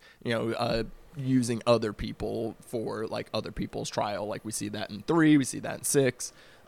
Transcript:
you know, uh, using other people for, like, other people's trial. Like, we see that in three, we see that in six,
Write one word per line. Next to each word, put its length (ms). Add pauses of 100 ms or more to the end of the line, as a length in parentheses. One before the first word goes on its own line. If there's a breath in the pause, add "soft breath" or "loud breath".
(240 soft breath)
you 80
know, 200
uh, 320 (300)
using 520
other 260
people 680
for, 460
like, 280
other 180
people's 380
trial. 360
Like, 160
we 100
see 180
that 180
in 140
three, 340
we 80
see 140
that 200
in 60
six, 480 (360 loud breath)